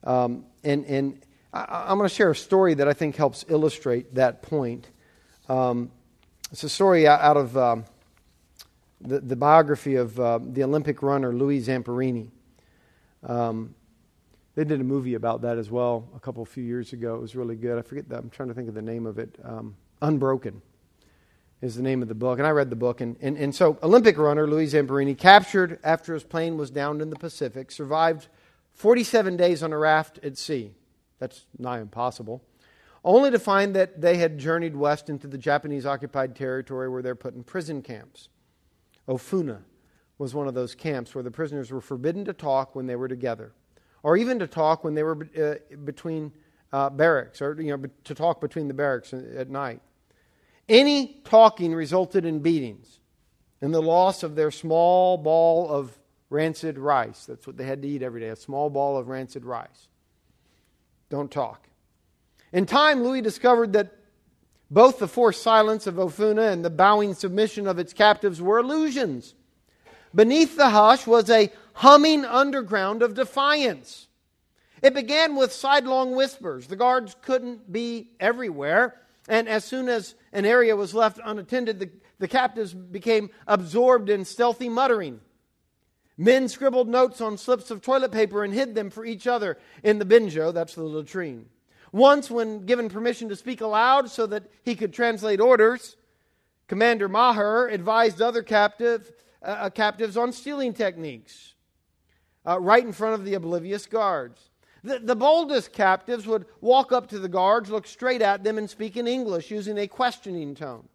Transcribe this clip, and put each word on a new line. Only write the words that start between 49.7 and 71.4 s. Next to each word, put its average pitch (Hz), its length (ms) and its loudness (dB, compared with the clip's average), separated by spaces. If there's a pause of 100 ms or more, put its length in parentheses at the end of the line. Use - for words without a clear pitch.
Any 277 560 4
talking 214 500 6
resulted 175 500 -2
in 156 140 -4
beatings 143 600 -4 (600)
and 151 140 -4
the 160 80 2
loss 180 400 2
of 151 140 -8
their 151 160 0
small 175 640 2
ball 165 500 2
of 139 300 -6 (320)
rancid 156 480 -4
rice. 131 480 -2
That's 123 200 -18
what 131 100 -18
they 127 80 -12
had 139 180 -8
to 139 60 -8
eat 143 140 -6
every 117 180 -10
day, 113 80 -10
a 110 80 -12
small 143 340 -6
ball 139 260 -2
of 123 120 -6
rancid 131 360 -12
rice. - 440 -14 (1200)
Don't 143 200 -6
talk. 120 380 -6 (840)
In 185 140 0
time, 285 360 2
Louis 262 180 -2
discovered 233 520 2
that 202 200 0 (760)
both 247 280 8
the 190 100 -2
forced 226 340 2
silence 220 440 4
of 175 100 -6
Ofuna 208 540 0
and 170 140 -4
the 170 60 0
bowing 202 420 4
submission 202 540 -2
of 180 120 -2
its 175 140 -8
captives 208 480 4
were 202 180 2
illusions. 254 760 -4 (800)
Beneath 269 420 4
the 269 140 6
hush 214 360 6
was 226 220 4
a 220 240 6 (220)